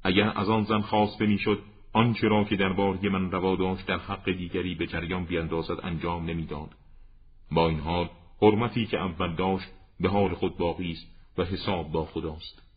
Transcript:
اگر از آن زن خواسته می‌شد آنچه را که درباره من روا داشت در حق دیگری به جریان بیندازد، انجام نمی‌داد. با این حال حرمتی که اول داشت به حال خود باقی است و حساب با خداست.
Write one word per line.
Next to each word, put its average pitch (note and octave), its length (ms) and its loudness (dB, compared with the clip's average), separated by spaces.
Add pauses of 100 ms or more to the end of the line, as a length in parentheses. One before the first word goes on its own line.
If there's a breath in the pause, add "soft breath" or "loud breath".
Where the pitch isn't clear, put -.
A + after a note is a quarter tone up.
اگر G2+ 340 2
از G2 120 0
آن A2 140 4
زن G#2+ 180 2
خواسته G#2+ 440 2
می‌شد G#2 360 2 (320)
آنچه A2+ 340 4
را G#2 160 6
که G#2 120 0
درباره F#2+ 540 2
من F#2+ 220 0
روا F#2 240 0
داشت F#2 300 -2
در F#2 120 -2
حق F#2+ 340 -6
دیگری F2+ 440 -4
به E2 120 -4
جریان E2+ 380 -4
بیندازد، E2 580 -2
انجام E2+ 420 -4
نمی‌داد. D#2+ 440 -6 (840)
با E2 180 4
این D#2 100 -2
حال E2+ 300 -2 (320)
حرمتی G#2+ 440 4
که G2+ 120 -4
اول F2 380 -2
داشت F#2 320 0 (320)
به F#2+ 100 2
حال G2 240 2
خود F2+ 240 -2
باقی E2+ 340 -2
است - 160 -10 (300 soft breath)
و F2+ 60 0
حساب F2 480 -2
با D#2+ 140 -2
خداست. D#2+ 560 -10 (160)